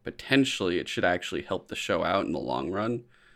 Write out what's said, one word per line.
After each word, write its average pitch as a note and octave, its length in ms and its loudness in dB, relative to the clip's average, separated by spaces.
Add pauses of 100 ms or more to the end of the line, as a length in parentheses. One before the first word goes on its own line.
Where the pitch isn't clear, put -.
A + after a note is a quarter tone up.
potentially A#2 720 2
it D2 100 -2
should - 160 -4
actually F2+ 380 2
help - 260 -4
the - 80 -8
show E2+ 280 0
out F#2 220 2
in D#2+ 80 -2
the D2+ 60 -2
long C2 320 -2
run. A2+ 320 -2 (320)